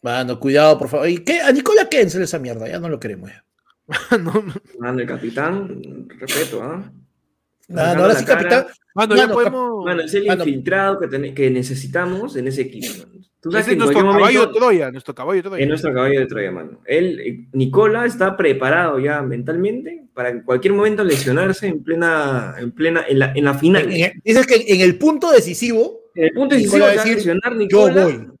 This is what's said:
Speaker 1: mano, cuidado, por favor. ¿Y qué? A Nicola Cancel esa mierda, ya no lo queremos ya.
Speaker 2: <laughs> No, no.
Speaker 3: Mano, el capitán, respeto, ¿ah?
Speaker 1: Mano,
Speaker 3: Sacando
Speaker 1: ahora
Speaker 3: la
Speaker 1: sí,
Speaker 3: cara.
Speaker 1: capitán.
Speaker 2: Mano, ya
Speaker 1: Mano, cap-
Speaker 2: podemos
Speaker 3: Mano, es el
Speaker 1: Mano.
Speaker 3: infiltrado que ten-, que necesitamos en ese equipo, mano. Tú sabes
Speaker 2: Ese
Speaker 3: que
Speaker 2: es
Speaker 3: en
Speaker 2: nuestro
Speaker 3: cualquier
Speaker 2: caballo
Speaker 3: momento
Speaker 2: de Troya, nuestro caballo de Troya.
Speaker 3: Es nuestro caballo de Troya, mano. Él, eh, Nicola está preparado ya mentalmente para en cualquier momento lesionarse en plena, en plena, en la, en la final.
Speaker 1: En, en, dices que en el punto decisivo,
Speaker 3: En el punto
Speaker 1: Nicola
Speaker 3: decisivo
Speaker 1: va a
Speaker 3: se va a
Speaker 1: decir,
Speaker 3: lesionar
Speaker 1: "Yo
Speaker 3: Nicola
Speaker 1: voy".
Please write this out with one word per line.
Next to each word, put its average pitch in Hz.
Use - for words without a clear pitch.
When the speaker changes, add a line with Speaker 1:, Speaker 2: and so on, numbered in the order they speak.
Speaker 1:
mano, 123
cuidado, 143
por 131
favor. 147
¿Y 180
qué? 339
A 277
Nicola 381
Cancel 190
esa 170
mierda, 117
ya 170
no 170
lo 143
queremos 98
ya. -
Speaker 2:
<laughs> -
No, 165
no. 175
Speaker 3:
Mano, 123
el 120
capitán, 147
respeto, 135
¿ah? 165
Speaker 1:
Mano, 175
Speaker 3:
Sacando 175
Speaker 1:
ahora 202
Speaker 3:
la -
Speaker 1:
sí, 226
Speaker 3:
cara. 262
Speaker 1:
capitán. 240
Speaker 2:
Mano, 208
ya 240
Speaker 1:
Mano, 214
cap- 240
Speaker 2:
podemos 240
Speaker 3:
Mano, 175
es 156
el 202
Speaker 1:
Mano. 185
Speaker 3:
infiltrado 180
que 165
ten-, 135
que 135
necesitamos 135
en 127
ese 135
equipo, 113
mano. -
Tú 165
sabes 214
Speaker 2:
Ese -
Speaker 3:
que -
Speaker 2:
es -
Speaker 3:
en 175
Speaker 2:
nuestro 143
Speaker 3:
cualquier 196
Speaker 2:
caballo 247
Speaker 3:
momento 233
Speaker 2:
de 220
Troya, 185
nuestro 131
caballo 156
de 170
Troya. 185
Speaker 3:
Es 143
nuestro 151
caballo 135
de 131
Troya, 101
mano. 78
Él, 170
eh, -
Nicola 208
está 190
preparado 147
ya 147
mentalmente 185
para 123
en 120
cualquier 127
momento 208
lesionarse 170
en 156
plena, 151
en 120
plena, 165
en 135
la, 135
en 147
la 139
final. 156
Speaker 1:
En, 170
en, -
dices 247
que 226
en 185
el 180
punto 311
decisivo, 226
Speaker 3:
En 165
el 160
punto 220
Speaker 1:
Nicola 196
Speaker 3:
decisivo -
Speaker 1:
va -
a 202
Speaker 3:
se 208
va 214
a -
Speaker 1:
decir, 226
Speaker 3:
lesionar 185
Speaker 1:
"Yo 226
Speaker 3:
Nicola 190
Speaker 1:
voy". 120